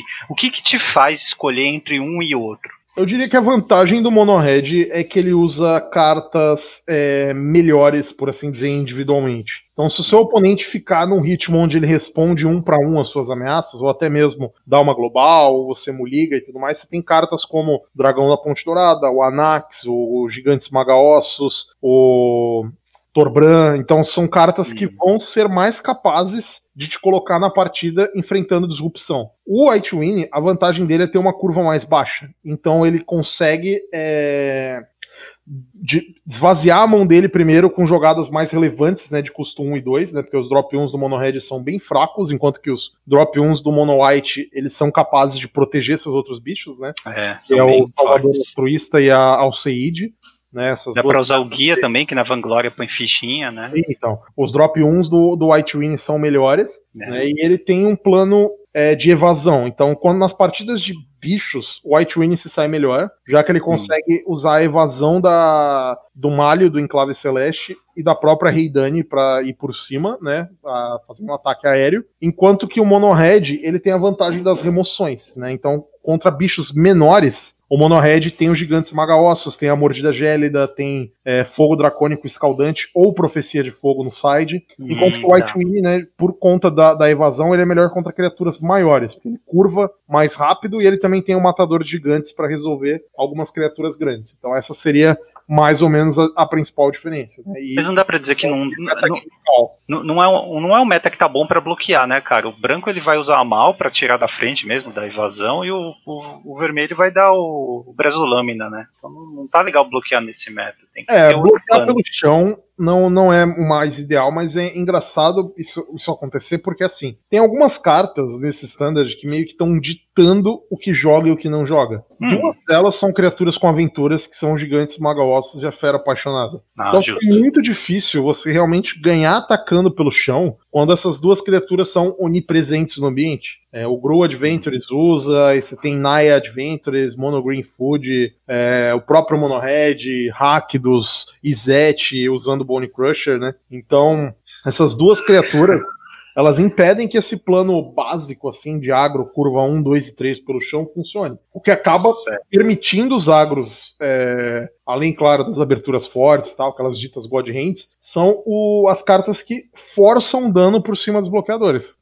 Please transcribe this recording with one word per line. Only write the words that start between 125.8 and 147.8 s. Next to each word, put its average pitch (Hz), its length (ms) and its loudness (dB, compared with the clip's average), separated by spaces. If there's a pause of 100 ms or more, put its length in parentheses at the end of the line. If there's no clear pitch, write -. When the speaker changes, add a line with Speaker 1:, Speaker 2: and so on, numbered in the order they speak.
Speaker 2:
apaixonada. 135 640 -6 (180)
Speaker 1:
Ah, 101 100 -6
Speaker 2:
Então 190 140 4
Speaker 1:
justo. 220 160 -6
Speaker 2:
fica 214 160 2
muito 262 280 4
difícil 175 600 -4
você 147 300 -2
realmente 170 480 -2
ganhar 160 380 2
atacando 185 520 0
pelo 147 200 -2
chão 135 480 -2 (120)
quando 151 220 2
essas 170 260 -2
duas 190 220 2
criaturas 185 480 -2
são 185 300 -2
onipresentes 160 800 -2
no 143 80 -2
ambiente. 139 540 -4 (120)
É, 117 140 -10
o 123 120 -4
Grow 151 240 0
Adventures 151 680 -4
usa, 143 580 2
aí 139 140 2
você 135 140 -14
tem 143 200 -6
Naya 143 400 4
Adventures, 135 800 -4
Mono 139 260 -4
Green 131 200 -6
Food, 127 720 -4 (140)
é, 123 460 0
o 117 60 -2
próprio 156 380 2
Mono 139 200 -2
Red, 131 720 -2
Rakdos, 131 920 0 (160)
Izete 139 880 0
usando 131 360 -2
Bone 127 240 -4
Crusher, 135 500 -2
né? 127 160 -8 (160)
Então, 143 640 0 (320)
essas 135 300 0
duas 180 240 6
criaturas, 175 600 4 (560)
elas 143 220 4
impedem 202 480 2
que 208 100 -4
esse 208 280 -2
plano 185 360 0 (120)